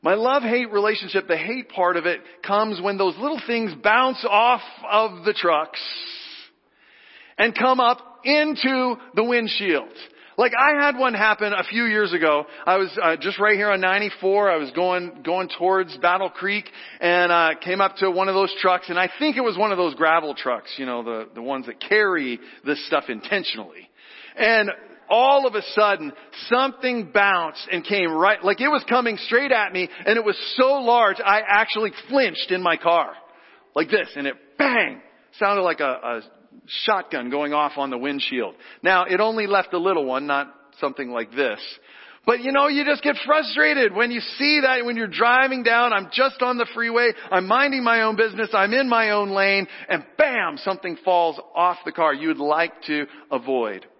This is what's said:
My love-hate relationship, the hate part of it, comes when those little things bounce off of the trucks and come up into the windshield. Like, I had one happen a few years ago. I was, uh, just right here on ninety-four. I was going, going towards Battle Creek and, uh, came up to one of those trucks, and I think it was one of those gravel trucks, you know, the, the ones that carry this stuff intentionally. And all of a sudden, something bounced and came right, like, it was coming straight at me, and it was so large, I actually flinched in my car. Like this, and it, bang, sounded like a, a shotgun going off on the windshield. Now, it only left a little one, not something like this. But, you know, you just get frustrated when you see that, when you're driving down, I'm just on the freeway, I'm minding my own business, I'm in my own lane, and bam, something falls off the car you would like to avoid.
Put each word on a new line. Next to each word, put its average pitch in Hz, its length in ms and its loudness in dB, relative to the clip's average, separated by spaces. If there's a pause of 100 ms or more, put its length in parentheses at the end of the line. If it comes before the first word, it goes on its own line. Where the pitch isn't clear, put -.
My 175 100 2
love-hate 240 580 0
relationship, 202 560 -2
the 170 100 2
hate 240 320 -8
part 175 280 0
of 160 80 -4
it, 170 160 -2 (240)
comes 208 340 0
when 196 180 -4
those 185 200 0
little 269 300 -6
things 226 260 -2 (100)
bounce 254 460 2
off 226 320 2 (280)
of 202 360 0
the 208 80 0
trucks 160 480 -2 (1600)
and 226 200 2
come 254 220 4
up 247 440 0
into 262 720 0 (200)
the 208 80 2
windshield. 208 640 -2 (480)
Like, 240 200 2
I 285 280 4
had 285 120 0
one 254 180 0
happen 208 360 2
a 185 140 -2
few 226 180 -2
years 214 300 0
ago. 151 320 2 (200)
I 185 120 4
was, 190 260 -2
uh, 165 160 2
just 196 200 -6
right 208 180 4
here 208 140 0
on 190 100 0
ninety-four. 196 680 0
I 175 60 2
was 147 160 -4
going, 180 500 -2
going 180 360 -4
towards 185 400 0
Battle 175 320 0
Creek 196 340 -6 (380)
and, 175 280 2
uh, 165 320 4
came 190 200 -2
up 190 160 0
to 190 120 2
one 185 200 0
of 190 60 0
those 190 260 0
trucks, 180 260 2
and 175 100 -4
I 180 120 0 (100)
think 294 160 0
it 254 60 -2
was 220 160 -2
one 208 160 0
of 185 40 -2
those 170 180 0
gravel 160 380 2
trucks, 123 440 -6
you 135 80 -8
know, 120 180 -6
the, 113 320 -8
the 117 60 -14
ones 131 240 -6
that 127 160 -14
carry 170 580 0 (240)
this 147 240 -4
stuff 151 220 -2
intentionally. 110 800 -8 (480)
And 214 340 2 (380)
all 269 360 4
of 226 100 -2
a 208 60 -2 (120)
sudden, 196 400 2 (340)
something 247 680 0
bounced 190 560 2
and 175 140 -4
came 190 260 0
right, 180 320 2
like, 202 200 0
it 277 80 2
was 294 180 0
coming 240 300 0
straight 262 340 0
at 208 220 0
me, 185 160 -4 (160)
and 214 100 4
it 226 80 0
was 208 140 0 (180)
so 262 200 4
large, 233 440 2
I 208 260 2
actually 214 460 0 (160)
flinched 240 440 0
in 185 100 -2
my 170 160 2
car. 165 340 2 (640)
Like 156 140 0
this, 196 260 0
and 139 100 -6
it, 135 100 -4 (220)
bang, 233 440 0 (360)
sounded 202 260 0
like 165 180 0
a, - 20 0
a 120 380 -4 (640)
shotgun 170 460 -2
going 147 220 -4
off 147 240 0
on 139 120 -4
the 127 80 -6
windshield. 131 560 -4 (300)
Now, 185 220 4
it 185 140 0
only 220 280 0
left 196 260 0
a 180 60 -2
little 170 260 0
one, 131 220 -4
not 143 260 -2 (260)
something 135 300 -6
like 117 220 -6
this. 120 280 -2 (680)
But, 240 140 2
you 262 100 -4
know, 277 160 4
you 285 180 0
just 285 160 0
get 294 140 0 (100)
frustrated 285 720 2
when 233 160 0
you 240 80 -4
see 294 420 0
that, 254 240 2
when 240 100 -4
you're 226 120 -4
driving 247 560 2
down, 233 300 4
I'm 196 180 -2
just 262 320 0
on 247 160 -2
the 226 160 -2
freeway, 233 360 2 (200)
I'm 185 160 2
minding 262 360 2
my 233 200 4
own 220 120 0
business, 214 380 0
I'm 202 200 2
in 269 140 2
my 226 240 2
own 202 200 0
lane, 196 360 2 (200)
and 160 180 -2 (120)
bam, 220 400 0
something 185 460 -6
falls 170 360 2 (160)
off 170 300 2
the 165 60 -8
car 160 220 2
you 143 140 -4
would 160 100 0
like 156 460 -2
to 147 240 -4 (240)
avoid. 120 560 -4 (120)